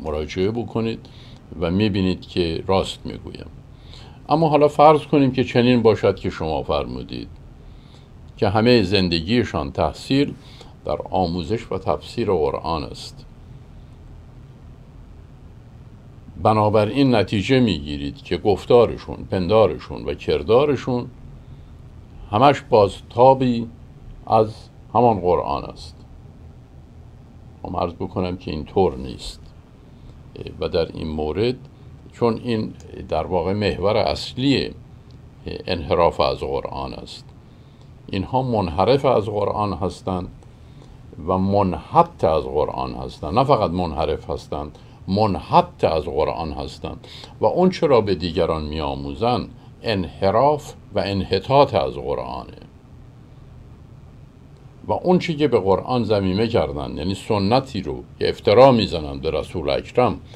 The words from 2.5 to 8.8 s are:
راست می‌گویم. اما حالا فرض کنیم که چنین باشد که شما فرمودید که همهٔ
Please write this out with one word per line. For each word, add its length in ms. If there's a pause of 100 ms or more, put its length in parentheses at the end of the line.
راست 380
می‌گویم. 420 (840)
اما 200
حالا 200
فرض 320
کنیم 320
که 120
چنین 380
باشد 340
که 140
شما 320
فرمودید 680 (1080)
که 120
همهٔ 340